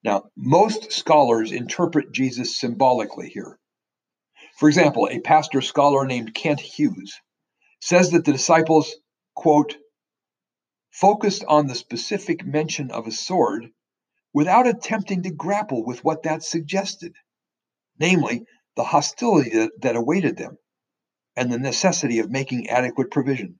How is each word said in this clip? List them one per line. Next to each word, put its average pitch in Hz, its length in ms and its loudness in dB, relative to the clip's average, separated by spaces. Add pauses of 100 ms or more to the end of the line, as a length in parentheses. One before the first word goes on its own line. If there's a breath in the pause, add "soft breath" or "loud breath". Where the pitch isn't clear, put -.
Now, 101 320 -2
most 180 560 2
scholars 120 600 2
interpret 151 600 -4
Jesus 123 440 -4
symbolically 120 760 -2
here. - 280 -14 (1000 soft breath)
For 151 100 6
example, 147 420 4
a - 100 -6
pastor 151 400 2
scholar 139 440 2
named 120 300 -6
Kent 147 260 -2
Hughes - 600 -4 (600)
says 175 300 4
that 165 140 4
the 147 80 4
disciples, 160 640 2 (400)
quote, 147 420 2 (1120)
"focused 202 540 0
on 151 220 4
the 131 80 -6
specific 170 720 -6
mention 143 460 -4
of 113 160 -8
a 113 60 -8
sword 180 580 -2 (600)
without 180 340 4
attempting 208 560 -2
to 185 80 -6
grapple 156 540 -4
with 120 180 -8
what 156 200 -2
that 160 200 -4
suggested, 170 720 -6 (840)
namely, 147 480 2 (300 soft breath)
the 120 80 -2
hostility 156 680 2
that, 110 320 -2
that 120 140 0
awaited 131 420 0
them - 180 -12 (800)
and 123 160 -2
the 117 60 -4
necessity 131 600 0
of 101 100 -4
making 131 380 -6
adequate 123 420 -2
provision." 123 500 -4